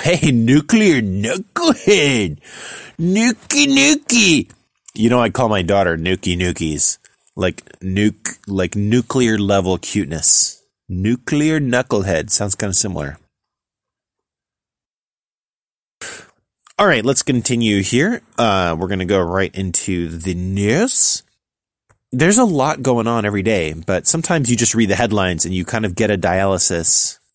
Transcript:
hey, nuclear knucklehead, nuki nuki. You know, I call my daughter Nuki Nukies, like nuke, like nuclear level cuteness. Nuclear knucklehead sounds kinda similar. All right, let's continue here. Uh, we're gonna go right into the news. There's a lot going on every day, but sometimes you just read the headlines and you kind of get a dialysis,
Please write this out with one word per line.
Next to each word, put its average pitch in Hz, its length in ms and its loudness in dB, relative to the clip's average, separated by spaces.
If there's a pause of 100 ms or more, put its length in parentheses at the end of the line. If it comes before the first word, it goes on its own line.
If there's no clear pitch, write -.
hey, 160 280 2
nuclear 143 720 4
knucklehead, 127 1400 0 (600)
nuki 226 680 0
nuki. 269 840 2 (420)
You 110 160 2
know, 123 100 4
I 113 120 2
call 120 180 0
my 98 140 2
daughter 90 340 2
Nuki 90 400 -2
Nukies, 82 600 -2 (380)
like - 280 -4 (160)
nuke, 98 580 -2 (100)
like 95 280 -4
nuclear 110 640 0
level 98 380 0
cuteness. - 880 -2 (240)
Nuclear 127 720 -2
knucklehead 113 720 -2
sounds 101 240 -2
kinda 98 200 -4
similar. 78 440 -4 (3500)
All 208 60 4
right, 135 180 2
let's 131 200 0
continue 117 580 0
here. 135 400 0 (160)
Uh, 95 400 2
we're 92 100 -4
gonna 92 180 -4
go 95 140 2
right 90 360 -2
into 90 540 -4
the 85 260 -6
news. 101 880 -2 (880)
There's 165 260 4
a 254 80 6
lot 147 380 0
going 120 240 0
on 117 180 0
every 101 160 -2
day, 90 320 0
but 85 320 -4
sometimes 160 460 0
you 120 40 2
just 113 200 0
read 110 140 2
the 98 60 0
headlines 95 480 0
and 92 120 -4
you 90 100 -2
kind 110 220 -4
of 90 80 -6
get 107 160 0
a 98 80 0
dialysis, 90 1000 0 (180)